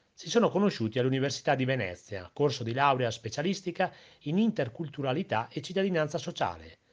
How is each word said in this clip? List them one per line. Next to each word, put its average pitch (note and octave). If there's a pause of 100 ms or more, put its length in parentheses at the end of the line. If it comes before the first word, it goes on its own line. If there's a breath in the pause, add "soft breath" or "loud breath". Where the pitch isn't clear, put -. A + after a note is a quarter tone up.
(120 soft breath)
si -
sono G3+
conosciuti F#3+
all'Università C3
di C3
Venezia, G2
corso C#3
di A2+
laurea C3
specialistica E3+ (340 loud breath)
in D3+
interculturalità C#3
e -
cittadinanza F3
sociale. F2 (120 soft breath)